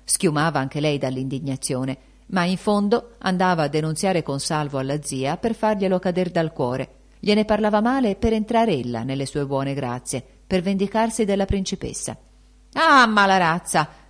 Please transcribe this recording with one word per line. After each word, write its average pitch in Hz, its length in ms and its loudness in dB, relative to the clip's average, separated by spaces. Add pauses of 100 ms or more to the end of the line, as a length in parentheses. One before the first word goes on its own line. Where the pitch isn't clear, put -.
Schiumava 151 540 0
anche 135 220 -4
lei 147 160 0
dall'indignazione, 131 1000 -4 (300)
ma 185 160 0
in 185 120 0
fondo 208 600 0
andava 185 460 2
a 143 40 0
denunziare 156 540 0
Consalvo 143 560 -4
alla 139 240 -4
zia 139 340 -4
per 226 180 -2
farglielo 196 440 0
cader 180 320 -2
dal 165 240 -2
cuore. 127 340 -2 (320)
Gliene 208 240 2
parlava 214 380 2
male 240 340 0
per 226 160 0
entrare 226 400 2
ella 120 300 -2
nelle 135 240 -4
sue 143 180 -4
buone 135 300 -2
grazie, 127 500 -6 (220)
per 185 160 0
vendicarsi 202 640 0
della 196 180 0
principessa. - 720 -4 (560)
"Ah, 285 340 6
mala 202 300 4
razza! 170 500 2 (240)